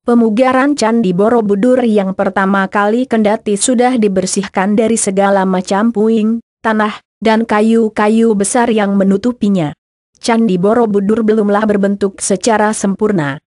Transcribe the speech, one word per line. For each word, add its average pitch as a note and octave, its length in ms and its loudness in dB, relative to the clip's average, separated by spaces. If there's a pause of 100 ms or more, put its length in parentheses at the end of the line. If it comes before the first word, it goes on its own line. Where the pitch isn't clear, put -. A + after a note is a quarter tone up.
Pemugaran C4 800 2
Candi A3+ 320 0
Borobudur A3+ 720 0
yang G3 320 0
pertama G3 560 0
kali G#3+ 320 0
kendati G#3+ 560 -2
sudah B3 400 0
dibersihkan G3 720 -2
dari A3 240 0
segala G3 480 0
macam F#3+ 480 0
puing, A3 480 0 (240)
tanah, G#3+ 400 -2 (160)
dan A3 240 2
kayu-kayu A3 880 2
besar A#3 400 0
yang G3+ 240 0
menutupinya. G3 800 0 (400)
Candi A3+ 400 0
Borobudur G#3 640 0
belumlah G#3+ 480 0
berbentuk G3+ 560 -2
secara G#3+ 480 0
sempurna. F#3+ 640 -2 (160)